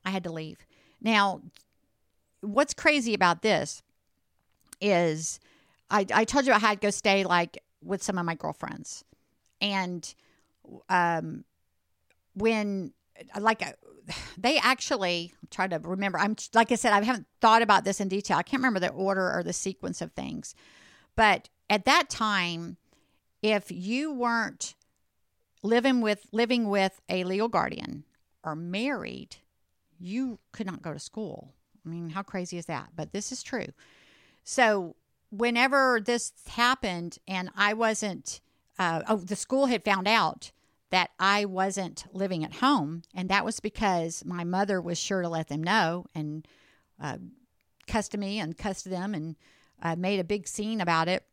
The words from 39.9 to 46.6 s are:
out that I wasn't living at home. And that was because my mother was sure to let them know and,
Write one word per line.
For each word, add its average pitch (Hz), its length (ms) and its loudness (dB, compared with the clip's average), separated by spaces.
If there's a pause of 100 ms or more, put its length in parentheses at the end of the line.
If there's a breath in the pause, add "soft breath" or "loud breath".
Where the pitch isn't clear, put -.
out 208 460 0 (380)
that 180 280 2
I 202 260 4
wasn't 190 680 -4
living 185 320 -2
at - 100 -10
home. 170 480 0 (120)
And 185 140 -6
that 190 160 2
was 220 140 -4
because 180 680 -2
my 175 200 -6
mother 190 360 0
was 170 180 -6
sure 190 240 -2
to 170 60 -4
let 160 200 -4
them 156 160 -6
know 175 500 0
and, 151 320 -8 (560 soft breath)